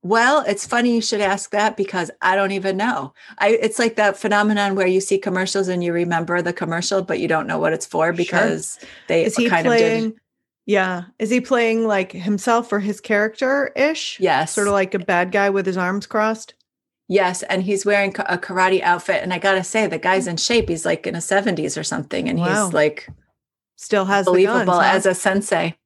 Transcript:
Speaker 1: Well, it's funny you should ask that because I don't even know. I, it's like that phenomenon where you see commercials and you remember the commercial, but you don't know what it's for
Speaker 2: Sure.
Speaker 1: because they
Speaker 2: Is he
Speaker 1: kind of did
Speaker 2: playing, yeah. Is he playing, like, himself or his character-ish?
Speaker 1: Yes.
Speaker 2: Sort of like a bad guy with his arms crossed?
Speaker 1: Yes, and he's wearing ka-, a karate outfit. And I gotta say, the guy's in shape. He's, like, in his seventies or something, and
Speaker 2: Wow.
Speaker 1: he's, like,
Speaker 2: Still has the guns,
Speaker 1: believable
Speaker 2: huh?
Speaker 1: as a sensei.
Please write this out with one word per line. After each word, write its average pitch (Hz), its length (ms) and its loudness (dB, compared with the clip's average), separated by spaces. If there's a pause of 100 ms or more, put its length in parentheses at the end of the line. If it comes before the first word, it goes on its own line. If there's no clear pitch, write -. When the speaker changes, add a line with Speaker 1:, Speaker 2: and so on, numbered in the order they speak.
Speaker 1:
Well, 240 400 4
it's 196 220 -4
funny 240 280 2
you 233 60 2
should 214 200 -2
ask 196 300 -2
that 208 260 0
because 185 340 -4 (100)
I 190 140 2
don't 196 160 2
even 190 240 -2
know. 190 380 -4 (240)
I, 208 140 4 (100)
it's - 180 -2
like 226 160 2
that 202 220 2
phenomenon 208 580 2
where 190 120 2
you 185 120 4
see 190 180 0
commercials 185 520 -2
and 180 120 0
you 175 120 -2
remember 170 480 0
the 175 100 -2
commercial, 175 500 -2
but 180 200 -4
you 160 80 -2
don't 160 180 0
know 160 100 -4
what 151 140 0
it's 160 140 -4
for 160 220 0
Speaker 2:
Sure. 170 60 -2
Speaker 1:
because 175 680 -2 (280)
they 165 160 2
Speaker 2:
Is 214 140 -2
he 240 100 2
Speaker 1:
kind 175 180 2
of 247 120 4
did - 20 4
Speaker 2:
playing, 226 340 2 (520)
yeah. 185 380 0 (160)
Is 220 100 -4
he 247 100 2
playing, 226 480 0
like, 196 240 0
himself 208 600 -2
or 202 80 0
his 196 180 -4
character-ish? 262 1200 -2
Speaker 1:
Yes. 165 320 2
Speaker 2:
Sort 202 160 0
of 202 60 2
like 190 200 0
a 196 60 -2
bad 180 320 0
guy 202 180 2
with 190 160 0
his 185 120 -2
arms 190 280 -2
crossed? 220 480 -4 (540)
Speaker 1:
Yes, 180 360 2
and 185 200 -2
he's 196 220 -2
wearing 202 260 2
ka-, - 160 -6
a 180 100 -2
karate 185 440 2
outfit. 175 420 0
And 185 100 -4
I 170 60 -4
gotta 190 240 2
say, 214 240 0
the 165 100 -4
guy's 190 300 0
in 175 80 -4
shape. 233 320 0
He's, 165 180 -4
like, 170 220 -2
in 180 80 -6
his 165 100 -6
seventies 175 520 0
or 156 60 -6
something, 165 440 -4
and 170 120 -2
Speaker 2:
Wow. 190 260 2
Speaker 1:
he's, 175 80 -4
like, 151 340 0 (680)
Speaker 2:
Still 202 280 0
has 196 200 2
the 185 60 4
guns, 185 160 6
Speaker 1:
believable 214 260 2
Speaker 2:
huh? 175 80 4 (140)
Speaker 1:
as 196 100 0
a 185 100 2
sensei. 185 720 0